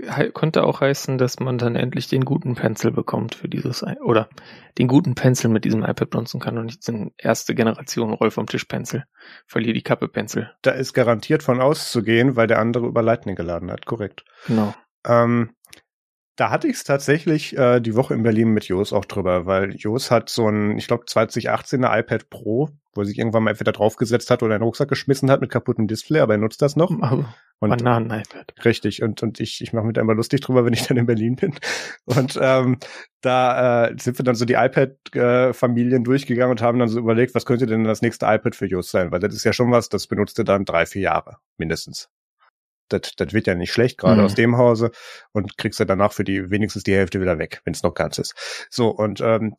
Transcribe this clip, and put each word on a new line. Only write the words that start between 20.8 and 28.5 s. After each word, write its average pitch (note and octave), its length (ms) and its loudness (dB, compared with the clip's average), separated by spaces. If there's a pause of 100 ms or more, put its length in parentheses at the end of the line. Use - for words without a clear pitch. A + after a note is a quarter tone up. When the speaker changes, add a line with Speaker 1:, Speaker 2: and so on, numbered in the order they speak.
Speaker 2:
glaub, - 200 -4
zwanzig A2+ 420 -2
achtzehner A#2 460 0
iPad A2+ 340 -4
Pro, B2+ 400 -4 (240)
wo G#2 80 -2
er - 20 -2
sich G2+ 140 -4
irgendwann A2+ 260 0
mal G#2+ 60 2
entweder G#2+ 220 -2
draufgesetzt A2 580 0
hat B2 120 2
oder A2 120 2
in G2+ 60 0
den A2+ 40 -2
Rucksack B2+ 240 -2
geschmissen C3+ 420 0
hat C3+ 120 4
mit B2+ 80 -4
kaputtem A#2 360 -2
Display, A2+ 340 0
aber A2 140 4
er G#2 40 2
nutzt G#2+ 240 -2
das C#3+ 140 2
noch. E3+ 140 2 (120)
Speaker 1:
Also, C3 240 0 (320)
Speaker 2:
Und G#2+ 100 0
Speaker 1:
Bananen-iPad. A#2 880 -2 (100)